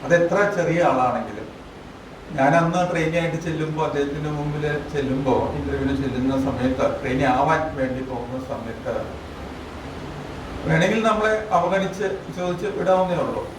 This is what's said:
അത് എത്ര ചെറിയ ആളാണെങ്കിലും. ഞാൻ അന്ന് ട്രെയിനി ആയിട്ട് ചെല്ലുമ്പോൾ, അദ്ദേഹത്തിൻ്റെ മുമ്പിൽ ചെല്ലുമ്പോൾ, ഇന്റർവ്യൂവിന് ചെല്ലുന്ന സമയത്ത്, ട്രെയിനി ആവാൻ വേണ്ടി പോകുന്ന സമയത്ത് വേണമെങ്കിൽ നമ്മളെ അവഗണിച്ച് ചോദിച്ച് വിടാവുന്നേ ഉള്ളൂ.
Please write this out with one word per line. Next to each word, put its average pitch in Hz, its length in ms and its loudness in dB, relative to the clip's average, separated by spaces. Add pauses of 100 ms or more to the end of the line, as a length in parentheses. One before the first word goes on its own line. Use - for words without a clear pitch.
അത് 135 160 4
എത്ര 170 180 4 (200)
ചെറിയ 160 220 2 (100)
ആളാണെങ്കിലും. 123 580 0 (880)
ഞാൻ 135 180 6
അന്ന് 170 260 4 (100)
ട്രെയിനി 165 260 2
ആയിട്ട് 160 300 0
ചെല്ലുമ്പോൾ, 156 400 -2
അദ്ദേഹത്തിൻ്റെ 143 500 -2
മുമ്പിൽ 147 280 -2 (280)
ചെല്ലുമ്പോൾ, 131 480 2 (160)
ഇന്റർവ്യൂവിന് 135 460 0
ചെല്ലുന്ന 127 320 0 (120)
സമയത്ത്, 127 380 0 (160)
ട്രെയിനി 131 220 0 (140)
ആവാൻ 151 240 4 (180)
വേണ്ടി 127 300 -2
പോകുന്ന 123 300 -6 (120)
സമയത്ത് 113 440 -6 (1700)
വേണമെങ്കിൽ 185 420 4
നമ്മളെ 214 240 4 (240)
അവഗണിച്ച് 190 500 0 (300)
ചോദിച്ച് 180 300 -2 (100)
വിടാവുന്നേ 180 480 4
ഉള്ളൂ. - 180 -4 (160)